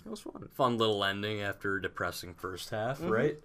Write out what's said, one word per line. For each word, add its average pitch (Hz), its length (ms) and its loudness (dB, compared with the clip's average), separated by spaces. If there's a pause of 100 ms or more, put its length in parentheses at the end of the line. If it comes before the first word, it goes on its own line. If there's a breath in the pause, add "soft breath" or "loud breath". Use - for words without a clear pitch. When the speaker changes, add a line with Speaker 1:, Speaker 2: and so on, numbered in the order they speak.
Speaker 1:
That 226 60 -12
was 214 100 -10
fun. - 320 -14
Speaker 2:
fun 120 240 4
little 107 260 4
ending 101 380 0
after 98 340 -2
a 95 60 -2
depressing 90 540 -4
first 90 340 -8
half, 117 300 -2
Speaker 1:
Mm-hmm. 117 100 -2
Speaker 2:
right? 127 340 4